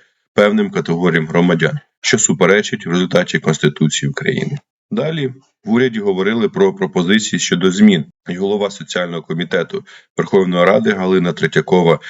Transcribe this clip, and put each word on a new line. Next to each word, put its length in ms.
певним 380
категоріям 560
громадян, 520
що 180
суперечить 640
в 40
результаті 500
Конституції 720
України. 480
Далі 420
в 80
уряді 280
говорили 500
про 260
пропозиції 640
щодо 320
змін. 340
І 60
голова 340
соціального 520
комітету 640
Верховної 480
Ради 260
Галина 420
Третьякова 680